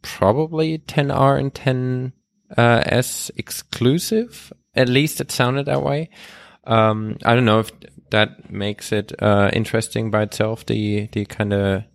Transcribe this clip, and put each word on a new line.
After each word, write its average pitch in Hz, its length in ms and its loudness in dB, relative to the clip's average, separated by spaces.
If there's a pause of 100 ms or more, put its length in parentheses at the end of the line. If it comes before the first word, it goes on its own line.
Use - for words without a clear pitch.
probably 160 800 0
ten 143 300 -2
R 139 280 2
and 135 160 -2
ten 127 580 -4 (460)
S - 800 2
exclusive. - 1120 -2 (240)
At 127 140 4
least 139 320 0
it 135 100 -8
sounded 135 360 -2
that 139 160 -2
way. 143 260 -4 (560)
Um, 110 580 0
I 117 120 4
don't 123 100 4
know 110 140 6
if 110 120 -2 (380)
that - 420 -2
makes 101 400 -8
it, 104 200 -2 (100)
uh, 101 320 4
interesting 113 580 -2
by 107 120 2
itself, 110 420 -4
the, 104 460 -2
the 104 140 -4
kind 101 260 -6
of 98 320 0 (100)